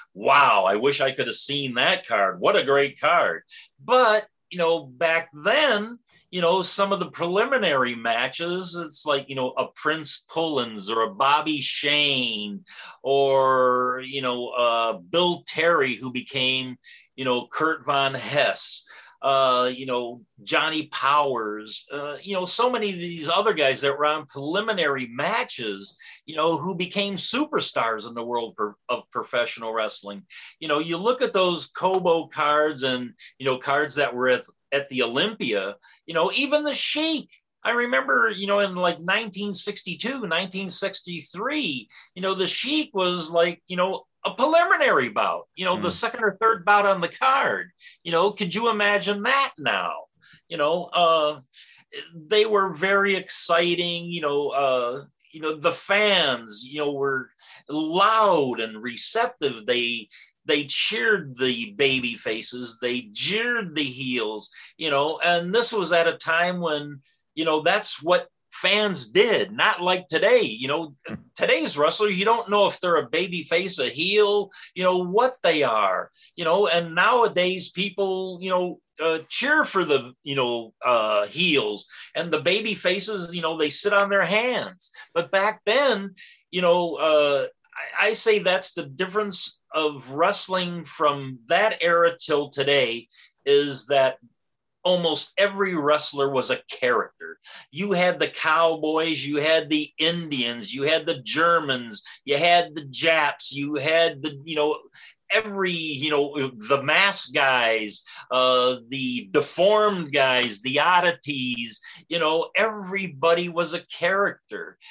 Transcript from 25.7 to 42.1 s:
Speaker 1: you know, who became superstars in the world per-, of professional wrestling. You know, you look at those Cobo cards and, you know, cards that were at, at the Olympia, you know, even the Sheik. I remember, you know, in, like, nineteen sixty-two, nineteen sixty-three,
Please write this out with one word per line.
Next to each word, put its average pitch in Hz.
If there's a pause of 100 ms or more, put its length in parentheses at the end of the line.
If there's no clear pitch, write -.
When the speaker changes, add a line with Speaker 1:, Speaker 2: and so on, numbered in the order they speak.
Speaker 1:
you 156
know, 165
who 180
became 196
superstars 139
in 117
the 117
world 117
per-, 104 (140)
of 120
professional 117
wrestling. 101 (380)
You 160
know, 151
you 165
look 247
at 240
those 180
Cobo 175
cards 147
and, 127 (240)
you 135
know, 127
cards 143
that 135
were 123
at, 123 (300)
at 139
the 127
Olympia, 120 (300)
you 165
know, 170
even 277
the 285
Sheik. 311 (340)
I 220
remember, 247
you 196
know, 202
in, 190
like, 175
nineteen 202
sixty-two, 208
nineteen 185
sixty-three, 190 (260)